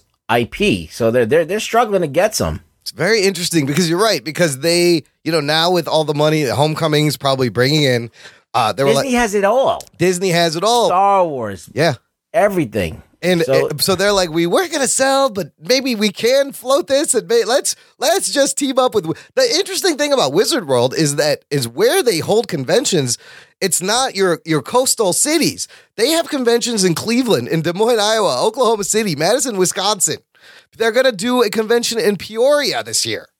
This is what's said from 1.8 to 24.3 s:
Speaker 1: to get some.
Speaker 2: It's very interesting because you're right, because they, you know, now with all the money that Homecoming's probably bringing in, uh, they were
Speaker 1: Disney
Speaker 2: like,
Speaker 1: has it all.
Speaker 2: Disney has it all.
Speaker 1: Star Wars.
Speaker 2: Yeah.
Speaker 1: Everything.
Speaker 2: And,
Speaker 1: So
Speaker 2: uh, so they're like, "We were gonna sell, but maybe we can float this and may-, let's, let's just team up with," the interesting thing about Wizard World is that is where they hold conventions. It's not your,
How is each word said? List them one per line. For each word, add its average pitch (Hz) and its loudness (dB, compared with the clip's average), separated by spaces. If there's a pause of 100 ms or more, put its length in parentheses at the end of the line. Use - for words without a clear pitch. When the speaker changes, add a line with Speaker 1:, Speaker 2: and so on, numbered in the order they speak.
Speaker 1:
to 165 -2
get 175 0
some. 80 -4 (200)
Speaker 2:
It's - -14
very 196 0
interesting 165 0
because 151 0
you're 170 0
right, 202 0
because 156 -2
they, 170 2 (220)
you 151 -2
know, 160 0
now 160 0
with 165 0
all 156 2
the 156 -2
money 151 2
that 113 0
Homecoming's 151 0
probably 131 0
bringing 131 0
in, 120 0 (440)
uh, 117 2
they 135 -2
were - 4
Speaker 1:
Disney 277 0
Speaker 2:
like, 247 0
Speaker 1:
has 226 0
it 202 2
all. 196 0 (140)
Speaker 2:
Disney 185 0
has 170 2
it 170 -4
all. 233 2
Speaker 1:
Star 190 4
Wars. 110 -8
Speaker 2:
Yeah. 147 2 (380)
Speaker 1:
Everything. 143 0 (200)
Speaker 2:
And, 175 2
Speaker 1:
So 135 2
Speaker 2:
uh, 143 -6
so 190 2
they're 202 2
like, 185 2
"We 170 0
were 311 0
gonna 285 -2
sell, 269 0
but 190 -8
maybe 247 0
we 208 0
can 262 0
float 262 -2
this 277 0
and 190 -2
may-, 226 2
let's, 247 0 (220)
let's 302 0
just 269 0
team 262 -2
up 254 2
with," 185 -2 (300)
the 254 0
interesting 359 -2
thing 294 0
about 175 0
Wizard 214 0
World 127 2
is 143 0
that 147 -2
is 139 -2
where 226 0
they 202 0
hold 202 0
conventions. 147 -2 (420)
It's 185 -2
not 214 -2
your, 185 0